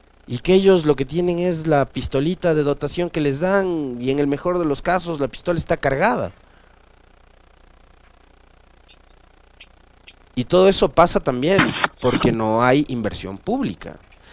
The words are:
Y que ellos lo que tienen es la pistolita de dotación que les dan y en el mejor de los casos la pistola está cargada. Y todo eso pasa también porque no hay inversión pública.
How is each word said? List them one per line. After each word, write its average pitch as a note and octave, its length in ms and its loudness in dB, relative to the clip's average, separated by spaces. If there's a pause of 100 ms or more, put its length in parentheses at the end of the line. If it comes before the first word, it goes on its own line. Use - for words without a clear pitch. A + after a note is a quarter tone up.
(260)
Y B2 140 -8
que F3+ 140 2
ellos F#3+ 320 6
lo D3 100 4
que C#3 80 -4
tienen F3 360 -2
es E3+ 280 -2
la C#3+ 180 2
pistolita D#3 680 -2
de D3+ 80 0
dotación C#3+ 460 -4
que E3+ 120 -6
les C#3+ 200 -2
dan F3 580 -2
y B2+ 120 -2
en C#3+ 80 0
el C#3+ 80 2
mejor F3 320 -2
de E3+ 60 -2
los C#3+ 160 -2
casos E3+ 380 -2
la C#3 80 -2
pistola E3+ 320 -6
está E3 160 -2
cargada. D#3+ 560 -2 (4000)
Y A#3 100 -2
todo F#3 240 6
eso F#3+ 200 2
pasa E3+ 300 4
también D3 400 0 (420)
porque B2 300 2
no A2+ 320 0
hay C3+ 240 4
inversión G2 500 -8
pública. G#3 640 -8 (340)